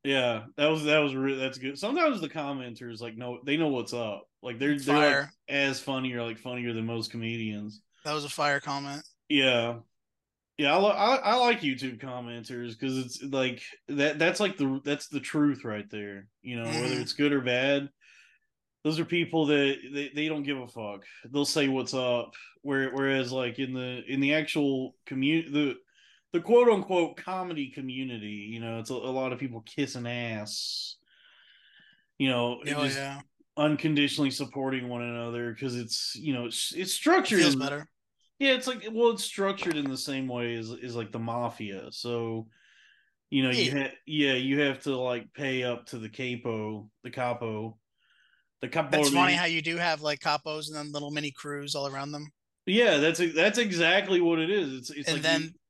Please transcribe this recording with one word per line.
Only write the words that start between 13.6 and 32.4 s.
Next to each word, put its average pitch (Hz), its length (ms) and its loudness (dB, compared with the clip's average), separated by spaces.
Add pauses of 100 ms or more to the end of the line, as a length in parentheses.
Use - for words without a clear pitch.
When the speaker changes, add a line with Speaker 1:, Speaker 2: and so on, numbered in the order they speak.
Speaker 1:
that, 147 320 2
that's, 175 180 4
like, 196 180 0
the, 135 280 0
that's 143 240 -4
the 143 100 -6
truth 147 460 2
right 104 260 -6
there. 104 380 -10 (140)
You 123 180 -8
know, 117 60 -6
whether 117 200 -2
Speaker 2:
Mm-hmm. 127 160 -2
Speaker 1:
it's 110 120 -6
good 143 180 4
or 139 80 2
bad, 135 480 2 (960)
those 160 160 2
are 160 40 0
people 165 420 2
that 143 280 4 (180)
they, 143 220 -6
they 151 140 -2
don't 151 160 -4
give 139 140 -2
a 123 100 -10
fuck. 104 340 -10 (260)
They'll 143 160 0
say 143 220 2
what's 131 280 0
up. 123 400 0 (280)
Where, 135 280 0
whereas, 135 420 0
like, 127 260 -2
in 131 160 -4
the, 127 320 -6
in 135 140 -2
the 143 140 4
actual 143 600 0 (140)
commu-, 143 440 0
the, 143 220 2 (580)
the 170 80 2
quote 240 280 8
unquote 180 480 2
comedy 180 540 -6
community, 127 560 -8 (240)
you 113 100 -8
know, 113 180 -6
it's 113 120 -8
a, 131 40 -4
a - 20 -4
lot 131 360 -2
of 123 60 -6
people 117 240 -8
kissing 127 440 -6
ass, 113 880 -6 (1200)
you 135 100 2
know, 120 380 0